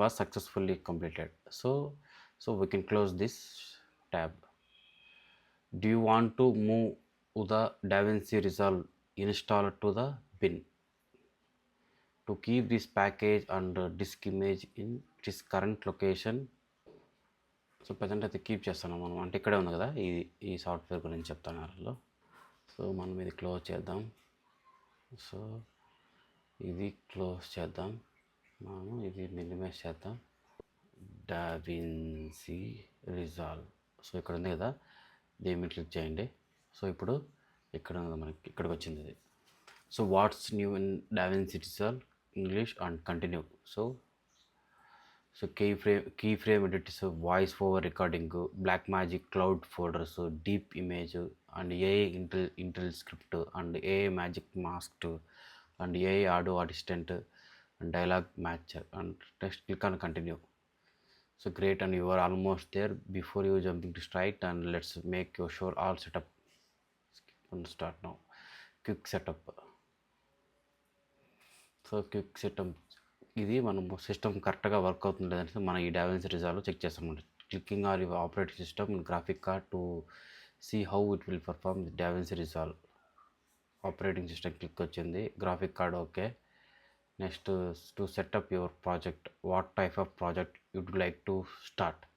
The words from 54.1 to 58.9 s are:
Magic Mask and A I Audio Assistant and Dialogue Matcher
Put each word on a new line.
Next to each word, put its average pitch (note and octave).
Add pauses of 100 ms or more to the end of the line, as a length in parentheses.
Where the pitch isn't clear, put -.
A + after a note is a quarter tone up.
Magic F2 (200)
Mask - (800)
and F#2
A F2+ (180)
I G2 (100)
Audio F2+
Assistant E2+ (720)
and E2
Dialogue F2+ (180)
Matcher E2 (160)